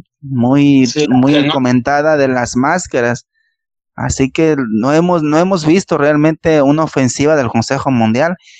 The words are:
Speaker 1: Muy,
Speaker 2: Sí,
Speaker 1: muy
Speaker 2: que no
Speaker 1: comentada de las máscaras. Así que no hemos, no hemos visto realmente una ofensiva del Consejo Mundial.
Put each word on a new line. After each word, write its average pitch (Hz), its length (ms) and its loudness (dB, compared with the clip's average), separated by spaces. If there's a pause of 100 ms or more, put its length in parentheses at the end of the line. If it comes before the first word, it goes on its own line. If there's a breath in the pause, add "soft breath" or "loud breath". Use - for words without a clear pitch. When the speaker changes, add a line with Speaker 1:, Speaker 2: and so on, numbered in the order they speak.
(220)
Speaker 1:
Muy, 135 640 2
Speaker 2:
Sí, 147 240 -2
Speaker 1:
muy 131 240 2
Speaker 2:
que 147 100 2
no 147 100 -2
Speaker 1:
comentada 139 640 0
de 135 100 2
las 123 280 -4
máscaras. 135 720 -2 (680)
Así 131 360 -4
que 160 260 0
no 117 360 -2
hemos, 175 280 0
no 151 160 0
hemos 180 280 0
visto 170 320 0
realmente 151 640 0
una 147 220 2
ofensiva 143 520 0
del 127 140 0
Consejo 135 420 -2
Mundial. 123 460 0 (220 soft breath)